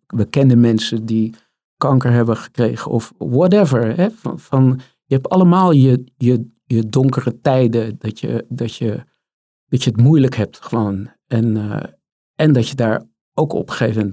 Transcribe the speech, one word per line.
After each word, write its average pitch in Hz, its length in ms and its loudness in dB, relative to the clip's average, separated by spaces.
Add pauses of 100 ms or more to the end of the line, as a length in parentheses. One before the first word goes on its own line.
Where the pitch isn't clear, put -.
we 110 180 -2
kennen 131 360 4
mensen 113 460 0
die 110 280 -4 (420)
kanker 131 340 0
hebben 117 260 2
gekregen - 540 -6
of - 280 -4
whatever. 135 800 2
Hè? 180 120 0 (120)
Van, - 180 -8
van, 131 420 2 (240)
je 139 100 -4
hebt 135 140 -2
allemaal 185 440 4
je, 131 320 4 (120)
je 123 340 0 (240)
je 113 120 0
donkere 131 540 -2
tijden, 117 580 0
dat 110 220 -8
je, 117 280 -6
dat 120 280 -8
je, 113 280 -6 (640)
dat 131 160 0
je - 80 0
het 107 100 -2
moeilijk 135 340 4
hebt - 300 -6
gewoon. 104 460 -6 (160)
En, 113 300 0
eh, 104 260 -6 (520)
en 156 180 2
dat 120 160 2
je - 60 -10
daar 113 300 -2 (300)
ook 151 180 -2
op - 160 -6
een - 60 -12
gegeven 117 300 -2
moment 101 80 -6